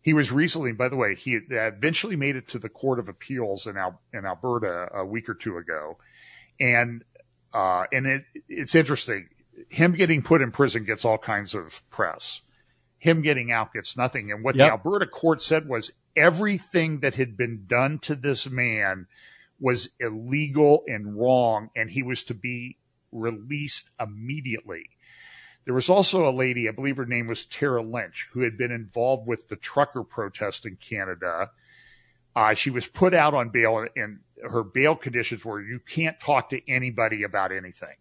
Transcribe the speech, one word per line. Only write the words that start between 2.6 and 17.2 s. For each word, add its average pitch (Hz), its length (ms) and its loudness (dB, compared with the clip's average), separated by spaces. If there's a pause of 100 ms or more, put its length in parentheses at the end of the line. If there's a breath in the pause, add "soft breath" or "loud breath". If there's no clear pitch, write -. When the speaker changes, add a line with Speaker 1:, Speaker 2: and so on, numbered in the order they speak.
Speaker 1:
Court 131 320 -2
of 95 80 -10
Appeals 104 600 -8
in 101 100 -8
Al-, 92 240 -6 (120)
in 101 120 -10
Alberta 95 680 -2
a 95 120 -4
week 110 240 -6
or 113 40 -6
two 101 220 -8
ago. 82 420 -8 (640 loud breath)
And, 120 460 2 (480)
uh, 92 400 2
and 131 120 -2
it, 135 180 0 (260)
it's 143 260 -4
interesting. 127 540 2 (400)
Him 170 240 4
getting 165 280 4
put 156 200 6
in 120 100 0
prison 117 320 0
gets 107 220 -4
all 110 120 4
kinds 104 380 -6
of 85 340 -12
press. - 520 -6 (560)
Him 165 240 4
getting 127 320 0
out 113 200 -2
gets - 220 -10
nothing. 123 380 -2
And 104 100 -8
what 139 120 0
the 131 80 8
Speaker 2:
Yep. 151 80 8
Speaker 1:
Alberta 175 360 -2
court 160 340 2
said 156 280 0
was 117 240 -6 (240)
everything 165 800 2
that 139 160 0
had 120 220 -2